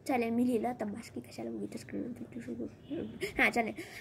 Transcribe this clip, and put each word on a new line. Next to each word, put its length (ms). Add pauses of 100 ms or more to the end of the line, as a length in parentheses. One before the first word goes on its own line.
चालेल, 220
मी 160
लिहिलं 220
आता, 160
बास 260
की 100
कशाला 300
उगीचच 340
कळलं 280
तुझं. 1300
हां, 80
चालेल. 220 (280)